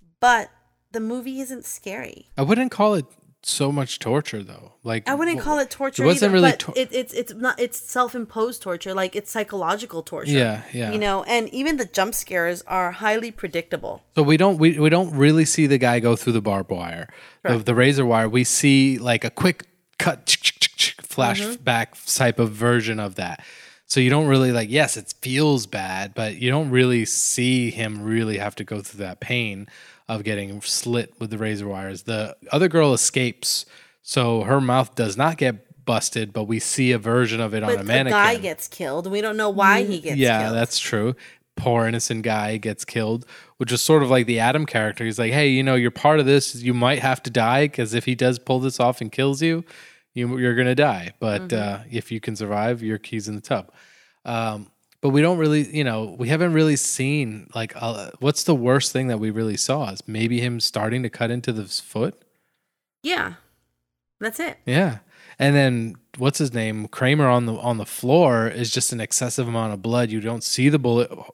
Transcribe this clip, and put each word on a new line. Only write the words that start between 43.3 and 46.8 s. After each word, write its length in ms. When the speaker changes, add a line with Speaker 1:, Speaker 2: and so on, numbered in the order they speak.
Speaker 2:
which 140
is 100
sort 200
of 80
like 160
the 120
Adam 280
character. 380
He's 140
like, 140
"Hey, 160
you 140
know, 120
you're 160
part 280
of 80
this. 300
You 180
might 260